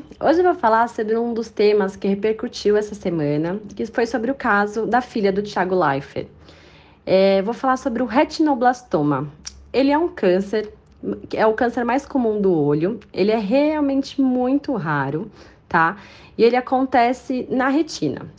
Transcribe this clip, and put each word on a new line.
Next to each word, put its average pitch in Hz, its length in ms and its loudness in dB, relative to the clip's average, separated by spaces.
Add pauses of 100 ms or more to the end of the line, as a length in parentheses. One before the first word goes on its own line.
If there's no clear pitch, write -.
(180)
Hoje 320 220 2
eu - 20 4
vou 359 140 4
falar 226 320 2
sobre 220 280 -2
um 233 160 -2
dos 220 160 -4
temas 208 460 2
que - 140 -4
repercutiu 208 680 0
essa 208 200 -2
semana, 165 640 -2 (160)
que 233 100 -4
foi 233 180 -2
sobre 233 240 -4
o 277 60 0
caso 214 540 0
da 233 120 2
filha 208 300 -2
do 190 100 -2
Thiago 196 320 -2
Leifert. 147 540 -2 (800)
É, 196 340 4
vou 214 140 -2
falar 262 220 0
sobre 254 260 -2
o 254 40 -2
retinoblastoma. 226 1200 0 (420)
Ele 277 200 2
é 285 40 2
um 330 120 0
câncer, 196 680 0 (580)
é 214 140 2
o 220 80 4
câncer 240 300 -2
mais 247 200 -2
comum 220 360 -2
do 190 120 4
olho. 156 460 0 (140)
Ele 196 180 0
é 220 80 2
realmente 277 840 0
muito 262 540 0
raro, 151 560 -4 (380)
tá? 170 280 2 (400)
E 202 60 2
ele 233 140 4
acontece 254 920 0
na 262 200 0
retina, 269 540 -2 (160)